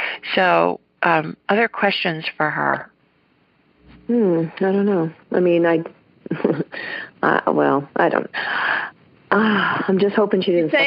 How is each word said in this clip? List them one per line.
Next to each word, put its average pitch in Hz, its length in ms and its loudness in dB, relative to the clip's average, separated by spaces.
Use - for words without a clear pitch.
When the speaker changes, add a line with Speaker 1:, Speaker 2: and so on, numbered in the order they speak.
Speaker 1:
So, 175 460 2
um, 165 340 0
other 220 180 2
questions 175 560 -4
for 156 140 -2
her? 143 400 -4
Speaker 2:
Hmm, 185 400 2
I 190 160 0
don't 202 140 2
know. 175 240 0
I - 100 0
mean, 170 260 4
I, 165 180 2
<laughs> - 920 -6
I, - 280 2
well, 143 360 2
I 170 120 2
don't, - 220 -2
uh, 196 560 0
I'm 190 120 2
just 202 180 0
hoping 208 240 2
she 185 120 -2
didn't 170 180 0
Speaker 1:
She's 302 80 0
saying 277 80 2